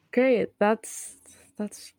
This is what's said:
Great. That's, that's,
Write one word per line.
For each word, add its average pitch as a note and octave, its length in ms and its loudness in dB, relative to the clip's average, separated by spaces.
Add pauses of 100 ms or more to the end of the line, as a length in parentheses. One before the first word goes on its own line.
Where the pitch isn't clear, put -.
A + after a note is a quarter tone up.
(120)
Great. B3 460 2
That's, - 560 -2 (440)
that's, - 400 -12